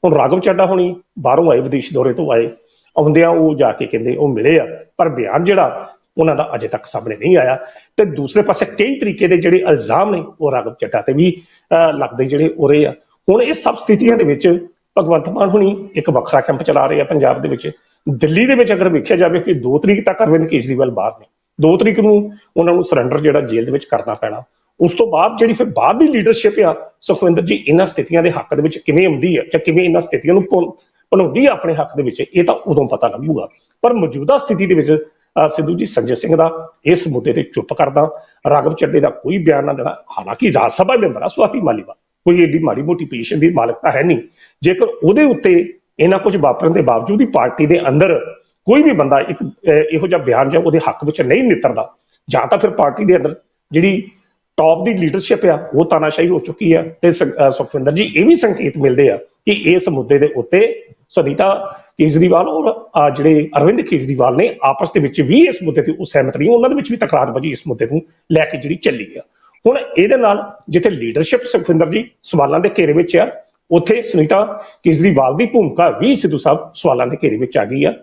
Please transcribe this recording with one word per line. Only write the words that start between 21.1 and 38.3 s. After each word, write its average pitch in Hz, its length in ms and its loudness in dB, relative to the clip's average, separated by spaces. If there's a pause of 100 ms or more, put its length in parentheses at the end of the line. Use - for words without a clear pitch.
ਨੇ, - 60 -20 (360)
ਦੋ 165 160 4
ਤਰੀਕ 202 220 2
ਨੂੰ 208 320 2 (260)
ਉਹਨਾਂ 170 160 2
ਨੂੰ 175 100 0
ਸਰੈਂਡਰ 135 360 -2
ਜਿਹੜਾ 147 220 0
ਜੇਲ੍ਹ 117 240 -4
ਦੇ 131 60 -8
ਵਿੱਚ 139 140 -4
ਕਰਨਾ 117 280 -4
ਪੈਣਾ। 110 300 -8 (360)
ਉਸ 170 140 2
ਤੋਂ 202 140 0
ਬਾਅਦ 185 300 0
ਜਿਹੜੀ 226 160 2
ਫਿਰ 247 140 -2
ਬਾਅਦ 175 320 0
ਦੀ 311 80 4
ਲੀਡਰਸ਼ਿਪ 220 520 0
ਆ 170 320 0 (100)
ਸੁਖਵਿੰਦਰ 175 400 0
ਜੀ, 190 260 -4
ਇਹਨਾਂ 165 180 4
ਸਥਿਤੀਆਂ 165 380 -2
ਦੇ 170 80 2
ਹੱਕ - 240 -6
ਦੇ 139 60 -2
ਵਿੱਚ 156 160 -4
ਕਿਵੇਂ 170 300 0
ਆਉਂਦੀ 160 300 -2
ਆ 117 60 -2
ਜਾਂ - 160 -2
ਕਿਵੇਂ 170 260 0
ਇਹਨਾਂ 170 160 0
ਸਥਿਤੀਆਂ 165 320 -2
ਨੂੰ 190 100 4
ਭੁਨ-, 180 280 -2 (400)
ਭੁਨਾਉਂਦੀ 196 340 2
ਆ 277 60 6
ਆਪਣੇ 170 220 -4
ਹੱਕ 147 240 -4
ਦੇ 143 60 -2
ਵਿੱਚ, 131 200 -4 (100)
ਇਹ 180 100 2
ਤਾਂ - 120 0
ਉਦੋਂ - 320 0
ਪਤਾ - 200 -2
ਲੱਗੂਗਾ। 131 400 -4 (340)
ਪਰ 247 120 2
ਮੌਜੂਦਾ 151 440 0
ਸਥਿਤੀ 196 280 -2
ਦੇ 180 80 2
ਵਿੱਚ 151 320 2 (380)
ਅਹ, 156 40 2
ਸਿੱਧੂ 160 280 -4
ਜੀ, 208 100 -4
ਸੰਜੇ 120 300 -4
ਸਿੰਘ 160 200 -2
ਦਾ 160 340 -2 (160)
ਇਸ 175 220 0
ਮੁੱਦੇ 127 260 -2
ਤੇ 160 100 -2
ਚੁੱਪ - 300 -6
ਕਰਦਾ, 147 500 -2 (260)